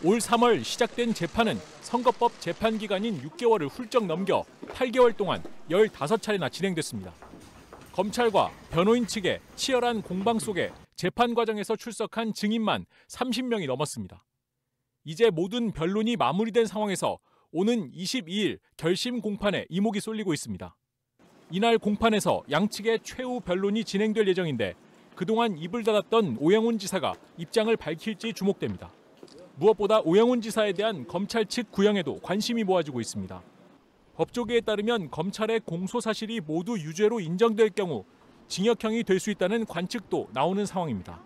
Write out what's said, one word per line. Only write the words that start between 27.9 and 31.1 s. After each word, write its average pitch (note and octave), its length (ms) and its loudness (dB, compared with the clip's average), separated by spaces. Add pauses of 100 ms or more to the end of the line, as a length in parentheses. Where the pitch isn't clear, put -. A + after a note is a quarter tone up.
주목됩니다. B2 560 -4 (680)
무엇보다 G#3 440 4
오영훈 A3+ 420 4
지사에 G#3+ 320 0
대한 G3 320 -2
검찰 G3+ 400 -2